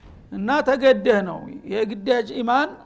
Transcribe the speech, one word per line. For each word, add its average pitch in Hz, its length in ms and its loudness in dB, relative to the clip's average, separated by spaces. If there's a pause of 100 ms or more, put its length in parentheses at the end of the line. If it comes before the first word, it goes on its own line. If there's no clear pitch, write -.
(320)
እና 202 160 -6 (140)
ተገደህ 254 580 4
ነው። 170 180 -6 (300)
የግዳጅ 214 640 -2
ኢማን 254 380 0 (160)